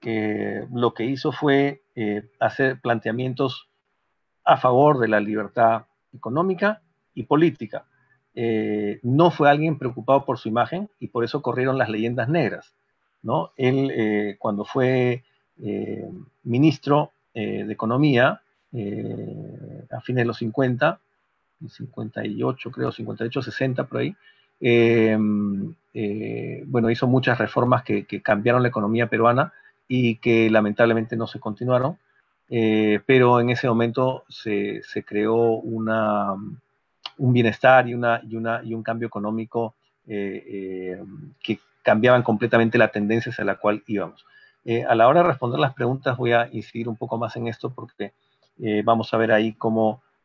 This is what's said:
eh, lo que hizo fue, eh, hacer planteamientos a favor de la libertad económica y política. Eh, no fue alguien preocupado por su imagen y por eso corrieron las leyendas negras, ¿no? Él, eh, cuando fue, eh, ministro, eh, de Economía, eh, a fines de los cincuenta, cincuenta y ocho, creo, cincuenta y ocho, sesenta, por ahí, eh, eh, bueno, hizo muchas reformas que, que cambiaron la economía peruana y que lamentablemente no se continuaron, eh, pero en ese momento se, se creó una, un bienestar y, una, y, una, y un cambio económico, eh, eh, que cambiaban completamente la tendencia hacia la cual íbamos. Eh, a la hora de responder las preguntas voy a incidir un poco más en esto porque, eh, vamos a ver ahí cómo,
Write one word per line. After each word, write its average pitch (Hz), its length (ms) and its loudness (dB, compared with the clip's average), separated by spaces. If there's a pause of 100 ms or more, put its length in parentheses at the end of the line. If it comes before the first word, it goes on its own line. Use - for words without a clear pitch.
eh, 107 680 -4
lo 120 220 0
que 113 120 -6
hizo 135 260 -4
fue, 139 500 0 (140)
eh, 104 340 -4 (100)
hacer 131 400 0
planteamientos 127 880 -4 (760)
a - 140 4
favor 135 420 4
de 113 80 2
la 107 120 4
libertad 107 680 0 (280)
económica 180 680 -2 (320)
y 117 100 -10
política. 143 640 0 (500)
Eh, 107 680 -2
no 147 280 4
fue 147 180 4
alguien 151 280 2
preocupado 131 460 0
por 127 140 -2
su - 120 -8
imagen 120 400 -2 (100)
y - 80 -12
por 120 160 -4
eso 139 180 -4
corrieron 127 360 -2
las 117 120 0
leyendas 113 400 -2
negras, 131 440 -2 (480)
¿no? 143 360 -4
Él, 135 360 0
eh, 104 460 -2
cuando 104 260 -4
fue, 127 580 0 (380)
eh, 104 480 -8 (340)
ministro, 143 680 2 (220)
eh, 104 320 -6
de 107 80 -6
Economía, 127 680 2 (300)
eh, 107 1200 -10
a 120 100 -8
fines 127 200 -2
de 117 60 2
los 113 100 -4
cincuenta, 127 640 0 (680)
cincuenta 113 580 -12
y 107 180 -6
ocho, 127 280 -6
creo, 123 200 -4
cincuenta 110 320 -10
y 117 40 -4
ocho, 135 140 -6
sesenta, 127 440 -4
por 123 140 -6
ahí, 143 160 -4 (460)
eh, 117 560 4 (760)
eh, 110 720 -6
bueno, 117 240 0
hizo 120 180 0
muchas 127 300 4
reformas 120 460 2
que, 104 220 -2
que 101 160 -8
cambiaron 117 400 2
la 120 80 2
economía 113 380 0
peruana 120 460 2 (340)
y 120 300 0
que 113 320 4
lamentablemente 110 640 2
no 113 120 -4
se - 120 -14
continuaron, 123 580 -2 (520)
eh, 107 560 2
pero 123 340 6
en 120 100 2
ese 123 180 -2
momento 120 600 0
se, 104 540 -6
se - 200 -8
creó 113 500 0
una, 110 800 -2 (840)
un 127 160 2
bienestar 123 540 6
y, 120 60 -6
una, 120 300 0
y, 110 120 -12
una, 113 280 -4
y 113 100 -8
un 113 100 -8
cambio 113 240 -6
económico, 110 680 -6 (320)
eh, 101 400 -8
eh, 95 560 -10 (380)
que 110 180 -6 (220)
cambiaban 117 420 4
completamente 117 540 2
la 110 140 4
tendencia 110 400 -2
hacia 107 140 -6
la 98 100 -2
cual 104 320 -2
íbamos. 95 380 -8 (400)
Eh, 120 180 -2
a 127 100 2
la 113 140 6
hora 156 140 6
de 175 80 4
responder 127 300 -2
las 135 140 0
preguntas 127 440 -2
voy 120 160 0
a 117 180 2
incidir 117 380 -8
un 110 80 -8
poco 117 200 -6
más - 180 -6
en 117 120 -6
esto 120 240 -8
porque, 117 420 -12 (480)
eh, 107 220 0
vamos 113 300 0
a 113 40 0
ver 113 140 2
ahí 110 220 2
cómo, 110 500 0 (220)